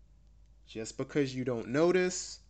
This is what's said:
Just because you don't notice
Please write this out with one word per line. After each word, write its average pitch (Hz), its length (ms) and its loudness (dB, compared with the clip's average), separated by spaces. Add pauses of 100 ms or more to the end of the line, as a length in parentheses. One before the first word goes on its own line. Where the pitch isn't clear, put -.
(680)
Just - 300 -10
because 131 380 0
you 127 100 -4
don't 117 240 -2
notice 180 800 2